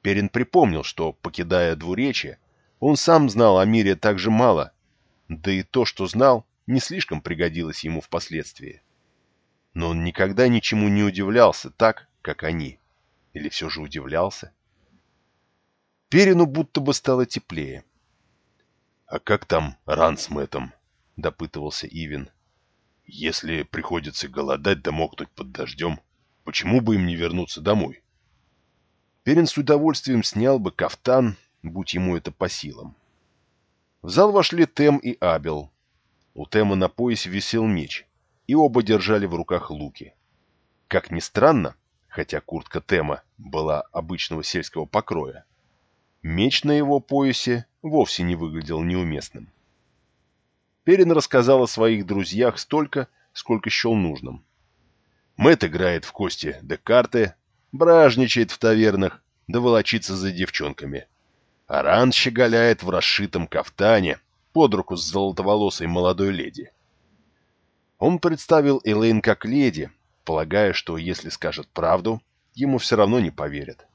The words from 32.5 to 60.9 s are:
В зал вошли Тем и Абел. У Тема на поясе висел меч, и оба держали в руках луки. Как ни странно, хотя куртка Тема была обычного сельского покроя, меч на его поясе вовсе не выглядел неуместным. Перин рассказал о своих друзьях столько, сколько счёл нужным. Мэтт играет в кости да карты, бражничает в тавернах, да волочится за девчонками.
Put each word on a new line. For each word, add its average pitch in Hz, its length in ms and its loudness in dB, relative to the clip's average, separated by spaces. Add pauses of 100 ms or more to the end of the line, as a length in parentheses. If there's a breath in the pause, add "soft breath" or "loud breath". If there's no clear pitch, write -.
В 87 60 -12
зал 185 220 4
вошли 170 360 4
Тем 143 300 4
и 123 220 -6
Абел. 78 520 -2 (640)
У 147 100 -12
Тема 104 300 2
на 92 120 2
поясе 117 440 -4
висел 110 340 -2
меч, 87 400 -4 (400)
и 123 80 -2
оба 131 300 4
держали 104 420 2
в 85 80 -6
руках 85 380 -4
луки. 73 420 -14 (760)
Как - 220 -4
ни 85 100 -6
странно, 113 560 2 (320)
хотя 78 340 -8
куртка - 380 -10
Тема 76 440 -2 (160)
была 76 420 -4 (100)
обычного 82 520 -8
сельского 80 420 -8
покроя, 76 600 -6 (760)
меч 92 420 -2
на 147 80 0
его 143 280 2
поясе 127 680 -2 (160)
вовсе 151 420 0
не 87 120 -2
выглядел 80 460 -6
неуместным. 82 720 -6 (1300)
Перин 175 280 6
рассказал 131 520 4
о 113 40 0
своих 110 380 0
друзьях 98 520 -2
столько, 143 500 -4 (260)
сколько 110 360 -4
счёл 113 260 0
нужным. 67 480 -4 (920)
Мэтт 143 260 6
играет 85 420 -2
в - 60 -16
кости 82 500 -8
да 73 160 -8
карты, 117 580 2 (360)
бражничает 135 800 4
в - 60 -12
тавернах, 107 640 2 (260)
да 117 120 -2
волочится 113 560 0
за 95 160 -4
девчонками. 73 760 -8 (600)